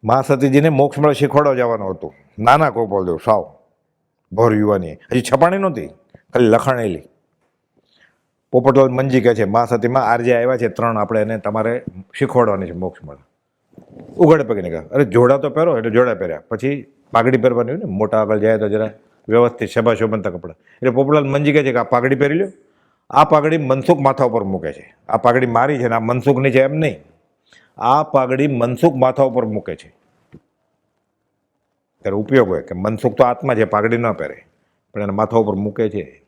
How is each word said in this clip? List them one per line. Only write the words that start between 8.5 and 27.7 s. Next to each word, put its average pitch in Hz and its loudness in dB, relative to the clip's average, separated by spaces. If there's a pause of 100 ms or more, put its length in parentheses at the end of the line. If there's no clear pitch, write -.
પોપટલાલ 131 4
મંજી 131 0
કહે 117 4
છે, 107 0
મા 110 0
સતીમાં 120 0
આરજે 120 0
આવ્યા 123 0
છે 117 -2
ત્રણ, 113 -2
આપણે 107 -2
એને 107 -4
તમારે 110 -4 (300)
શીખવાડવાની 113 0
છે 85 -12
મોક્ષ 90 -10
મેળે. 71 -20 (920)
ઉઘાડે 156 4
પગે 107 -4
નીકળ્યા. 85 -8
અરે 139 2
જોડા 120 4
તો 139 -4
પહેરો, 156 0
એટલે 113 -4
જોડા 120 2
પહેર્યા. 85 -8
પછી 131 -6 (200)
પાઘડી 123 4
પહેરવાની 120 0
હોય 170 -6
ને, 226 -10
મોટા 107 -2
આગળ 107 0
જાય 110 2
તો 107 -2
જરા 107 -2 (380)
વ્યવસ્થિત 117 2
સભા 117 2
શોભનતા 107 -4
કપડાં. 85 -14 (180)
એટલે 127 -2
પોપટલાલ 139 2
મનજી 143 -2
કહે 147 4
છે 131 -2
કે, 120 0
"આ 120 0
પાઘડી 127 0
પહેરી 143 0
લ્યો." 190 -2 (640)
આ 139 6
પાઘડી 156 2
મનસુખ 139 0
માથા 135 2
ઉપર 113 0
મૂકે 90 -6
છે. - -20 (120)
આ 117 -2
પાઘડી 123 2
મારી 123 0
છે 120 -2
ને 113 -2
આ 113 0
મનસુખની 127 0
છે 127 4
એમ 135 0
નહીં. 151 -4 (800)